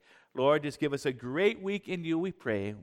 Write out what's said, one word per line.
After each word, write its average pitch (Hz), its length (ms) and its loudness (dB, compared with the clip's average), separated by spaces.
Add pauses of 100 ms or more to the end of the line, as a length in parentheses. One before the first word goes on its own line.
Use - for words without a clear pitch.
(340)
Lord, 143 300 4
just 147 140 -6
give 147 140 2
us 139 140 -2
a 135 60 2
great 147 500 0
week 196 260 -4
in 175 160 -4
you, 160 140 0
we 185 120 -2
pray. 107 520 -2